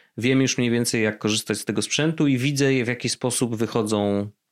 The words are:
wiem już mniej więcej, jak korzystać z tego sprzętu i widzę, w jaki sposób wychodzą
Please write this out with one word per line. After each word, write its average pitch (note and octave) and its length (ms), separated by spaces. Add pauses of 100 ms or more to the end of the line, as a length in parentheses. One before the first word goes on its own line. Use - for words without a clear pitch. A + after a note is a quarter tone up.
(160)
wiem C3 240
już C3 160
mniej B2 140
więcej, A#2 320
jak G#2+ 160
korzystać G#2+ 380
z - 80
tego G#2+ 160
sprzętu D#3 460
i C3+ 100
widzę, C3+ 460
w A2 40
jaki B2 220
sposób A#2 460
wychodzą G#2 760 (220)